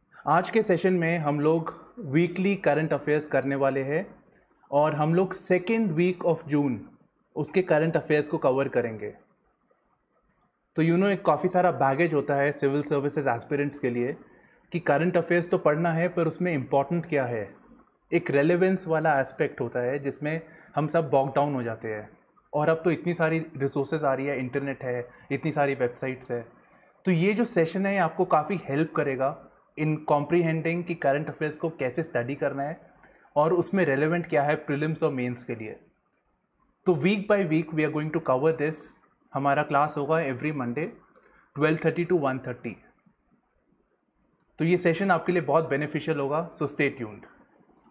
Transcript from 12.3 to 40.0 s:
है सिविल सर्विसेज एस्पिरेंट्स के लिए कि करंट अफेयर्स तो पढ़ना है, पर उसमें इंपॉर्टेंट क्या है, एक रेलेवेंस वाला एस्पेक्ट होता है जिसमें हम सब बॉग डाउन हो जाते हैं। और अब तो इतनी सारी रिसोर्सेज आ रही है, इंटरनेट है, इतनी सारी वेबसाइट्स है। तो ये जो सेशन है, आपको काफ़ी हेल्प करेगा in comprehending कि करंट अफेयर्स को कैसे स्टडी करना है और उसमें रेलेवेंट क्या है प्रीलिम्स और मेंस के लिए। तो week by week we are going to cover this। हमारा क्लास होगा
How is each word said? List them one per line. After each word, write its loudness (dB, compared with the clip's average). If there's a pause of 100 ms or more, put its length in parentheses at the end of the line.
है 2
सिविल 0
सर्विसेज -2
एस्पिरेंट्स -2
के -2
लिए -2 (540)
कि -4
करंट 2
अफेयर्स 0
तो 4
पढ़ना 2
है, 0
पर 0
उसमें -2
इंपॉर्टेंट 0
क्या 0
है, -6 (580)
एक 0
रेलेवेंस 4
वाला 2
एस्पेक्ट -2
होता -4
है -2
जिसमें -4 (340)
हम 0
सब 0
बॉग 2
डाउन 2
हो -2
जाते -6
हैं। -8 (360)
और 2
अब 2
तो 2
इतनी -2
सारी 0
रिसोर्सेज -4
आ 2
रही -2
है, -4
इंटरनेट -6
है, -6 (220)
इतनी -2
सारी 0
वेबसाइट्स -6
है। -6 (580)
तो 2
ये 2
जो 0
सेशन 0
है, 0
आपको 0
काफ़ी 2
हेल्प -2
करेगा -2 (300)
in 0 (140)
comprehending 0
कि -6
करंट 0
अफेयर्स -6
को -4
कैसे -4
स्टडी -4
करना -4
है -10 (420)
और 4
उसमें 2
रेलेवेंट 0
क्या 2
है 2
प्रीलिम्स -2
और 2
मेंस -4
के -8
लिए। -10 (1080)
तो 4
week 0
by 4
week 2
we -2
are -4
going -2
to -2
cover 2
this। -2 (580)
हमारा 0
क्लास 0
होगा 0